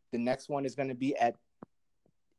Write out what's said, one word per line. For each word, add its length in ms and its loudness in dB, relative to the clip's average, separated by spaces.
the 60 -2
next 320 0
one 160 0
is 80 -6
gonna 200 -2
be 220 0
at 200 4